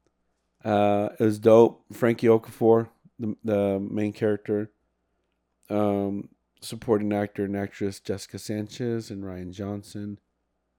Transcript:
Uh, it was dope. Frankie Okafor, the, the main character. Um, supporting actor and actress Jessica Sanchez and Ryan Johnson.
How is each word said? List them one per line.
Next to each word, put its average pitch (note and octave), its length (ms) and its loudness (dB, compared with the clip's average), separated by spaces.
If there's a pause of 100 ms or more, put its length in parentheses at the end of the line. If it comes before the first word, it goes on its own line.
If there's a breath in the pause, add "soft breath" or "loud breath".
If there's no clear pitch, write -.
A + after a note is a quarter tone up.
(640)
Uh, G#2 460 2 (100)
it A#2 40 0
was G#2+ 160 2
dope. A2+ 440 6 (100)
Frankie A#2+ 340 0
Okafor, A2+ 640 4 (300)
the, G#2+ 240 -6
the G2+ 360 0
main G2+ 340 -4
character. G#2+ 580 -4 (1000)
Um, G2+ 600 -2 (320)
supporting G#2+ 520 -2
actor G#2 320 -4
and G2 100 -6
actress G2+ 440 -8
Jessica G2 400 -10
Sanchez A2 720 -8
and G2 140 -12
Ryan F#2 260 -12
Johnson. G2+ 680 -10 (600)